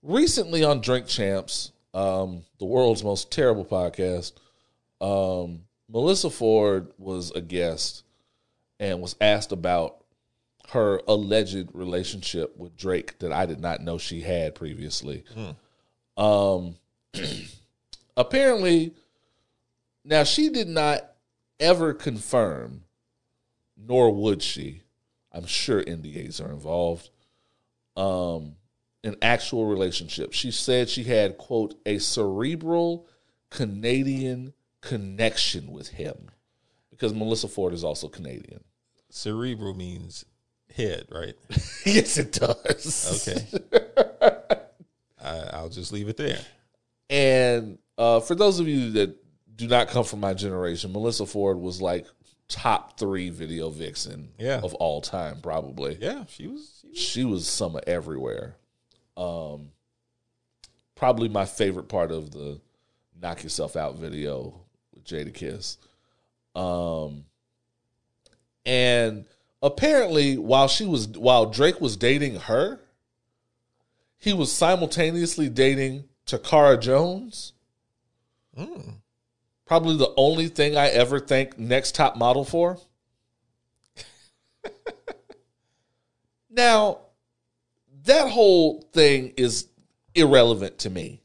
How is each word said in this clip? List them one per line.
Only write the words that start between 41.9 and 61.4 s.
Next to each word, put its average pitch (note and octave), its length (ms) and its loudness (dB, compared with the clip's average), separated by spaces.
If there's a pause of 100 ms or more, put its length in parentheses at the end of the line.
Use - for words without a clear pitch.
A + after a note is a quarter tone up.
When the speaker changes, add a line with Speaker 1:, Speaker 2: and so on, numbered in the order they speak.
Speaker 1:
it - 140 -4
does. - 960 -2
Speaker 2:
Okay. - 180 -6 (760)
Speaker 1:
<laughs> - 400 2 (600)
Speaker 2:
I, D#2 160 -6 (160)
I'll E2 160 -10
just F2 220 -12
leave G#2 180 -6
it A2 80 -6
there. - 220 -4 (680)
Speaker 1:
And, B2+ 680 4 (200)
uh, A#2 240 6
for E3+ 140 0
those G3 240 4
of E3 80 0
you C3 240 0
that G2 240 2 (400)
do A#2 120 -8
not A#2+ 220 4
come B2 140 0
from G#2 160 -6
my G2 140 -2
generation, F#2 600 -6
Melissa A2 320 -4
Ford G2 320 -2
was, F2+ 240 -8
like, F2+ 240 -2 (420)
top - 520 -2
three F#2+ 300 -4
video E2 400 -8
vixen - 680 -12
Speaker 2:
Yeah. B2 260 -6
Speaker 1:
of - 120 -6
all D2+ 260 -2
time, D2+ 400 -8
probably. C#2+ 580 -8
Speaker 2:
Yeah, G#3+ 300 -8
she - 180 -18
was, D4 340 -18
she - 60 -20
was - 120 -16
Speaker 1:
She - 260 -4
was F#2 220 -4
some E2+ 280 -4
of C2+ 120 -10
everywhere. D#2 680 -6 (640)
Um, D#2 540 -10 (1200)
probably A#2 340 0
my G2+ 160 -2